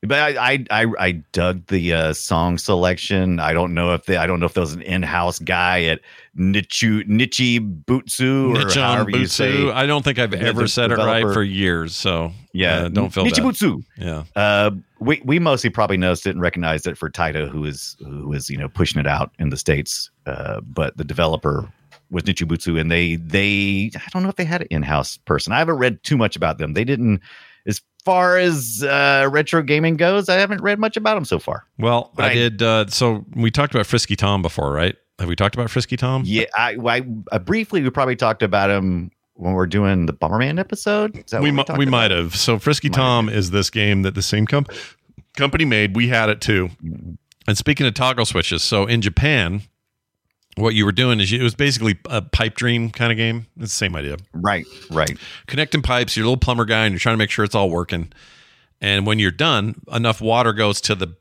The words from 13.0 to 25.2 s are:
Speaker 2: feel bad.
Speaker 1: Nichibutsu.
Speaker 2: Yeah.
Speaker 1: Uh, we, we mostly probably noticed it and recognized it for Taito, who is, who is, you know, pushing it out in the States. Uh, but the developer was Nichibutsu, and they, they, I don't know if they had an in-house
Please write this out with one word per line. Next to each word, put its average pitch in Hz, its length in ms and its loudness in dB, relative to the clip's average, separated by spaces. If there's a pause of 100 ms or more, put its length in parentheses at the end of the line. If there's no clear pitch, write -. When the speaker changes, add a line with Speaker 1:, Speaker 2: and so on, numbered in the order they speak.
Speaker 2:
feel 95 120 0
bad. 240 80 2
Speaker 1:
Nichibutsu. 226 500 0 (160)
Speaker 2:
Yeah. 80 260 -8 (120)
Speaker 1:
Uh, 104 360 4 (280)
we, 131 240 0
we 143 160 2
mostly 139 300 2
probably 104 260 0
noticed 92 320 0
it 95 40 -2
and 87 100 -4
recognized 85 440 -2
it 82 120 -6
for 80 120 -6
Taito, 78 400 -2
who 76 140 -6
is, 73 360 -10
who 71 340 -10
is, 69 160 -6
you 69 80 -8
know, 69 100 -6
pushing 76 320 0
it 71 80 0
out 71 320 -2
in 76 120 0
the 67 60 -6
States. - 540 -2 (140)
Uh, 67 340 -8
but - 380 -4
the 76 80 -6
developer 78 600 0 (460)
was 87 120 -4
Nichibutsu, 85 540 -2
and 80 140 0
they, 85 240 2
they, 98 800 0
I - 160 -14
don't 185 120 -4
know 190 60 0
if 196 60 -8
they 185 80 -4
had 170 200 -4
an - 60 -12
in-house 73 540 -2